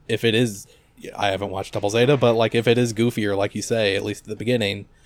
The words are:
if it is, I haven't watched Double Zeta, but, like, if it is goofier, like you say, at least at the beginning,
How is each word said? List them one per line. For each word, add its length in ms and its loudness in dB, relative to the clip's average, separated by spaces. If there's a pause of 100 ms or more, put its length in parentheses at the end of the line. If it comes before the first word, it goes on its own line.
if 160 -2
it 100 4
is, 320 -2 (500)
I 160 0
haven't 180 -4
watched 240 -8
Double 160 0
Zeta, 260 4
but, 180 4
like, 200 2
if 120 2
it 120 4
is 160 0
goofier, 420 0
like 180 -2
you 80 -6
say, 320 0
at 100 -2
least 200 -6
at 60 -18
the 60 -8
beginning, 500 -2 (200)